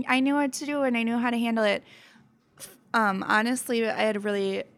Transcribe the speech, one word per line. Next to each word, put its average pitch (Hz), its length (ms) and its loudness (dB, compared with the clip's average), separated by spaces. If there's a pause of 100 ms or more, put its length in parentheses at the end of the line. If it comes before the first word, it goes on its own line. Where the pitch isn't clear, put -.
I 254 120 2
knew 277 140 2
what 285 200 2
to 294 120 -8
do 285 160 -2
and 247 140 2
I 226 80 0
knew 233 140 0
how 240 120 0
to 233 80 -2
handle 226 260 0
it. 202 200 0 (1120)
Um, 202 320 2
honestly, 226 640 0
I - 140 -2
had 214 220 0
really, 196 400 -2 (140)